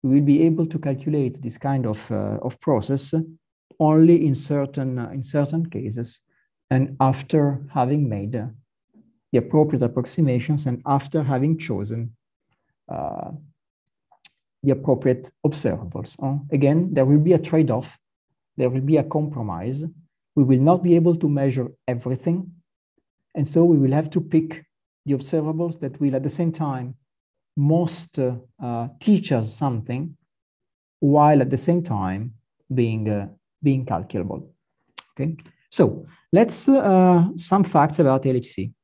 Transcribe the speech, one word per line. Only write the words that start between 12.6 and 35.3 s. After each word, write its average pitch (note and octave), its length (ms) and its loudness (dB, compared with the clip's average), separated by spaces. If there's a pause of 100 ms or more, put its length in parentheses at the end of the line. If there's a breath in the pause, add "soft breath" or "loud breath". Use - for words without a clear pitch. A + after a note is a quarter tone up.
uh, - 440 -10 (1300)
the C#3 80 2
appropriate C3 600 0 (140)
observables. - 760 -4
Uh, C3+ 160 -4 (120)
again, D3+ 440 2
there C3+ 100 2
will C#3+ 140 6
be E3 160 4
a D#3+ 40 4
trade-off. D3+ 600 -2 (580)
There B2+ 140 0
will C3 100 -2
be C#3+ 160 2
a - 80 2
compromise. C3+ 800 -4 (500)
We C#3+ 100 4
will B2+ 160 4
not F3 220 4
be F3+ 120 4
able E3 220 4
to E3 120 -2
measure C#3 400 0 (180)
everything. B2+ 680 -4 (840)
And C#3+ 120 -2
so E3 180 4
we E3+ 120 6
will C3+ 160 2
have D3+ 180 0
to F3+ 100 -2
pick - 440 -2 (400)
the C#3+ 80 -2
observables D#3 680 -4
that C3+ 200 -10
will C#3 160 0
at C3 60 -2
the C#3 80 -4
same E3 220 -2
time C3+ 420 -6 (600)
most, D#3+ 640 0
uh, B2+ 180 -2 (260)
uh, A#2+ 260 -6 (100)
teach - 320 2
us A2 240 0
something, C3 640 -6 (840)
while D3 420 6
at B2 80 -2
the C3 80 -2
same E3+ 240 0
time G2+ 500 -6 (400)
being, A2 360 -2
uh, G2+ 200 -4 (340)
being C3+ 220 0
calculable. E2+ 680 -8 (580)
Okay, D#3+ 240 -6 (340 soft breath)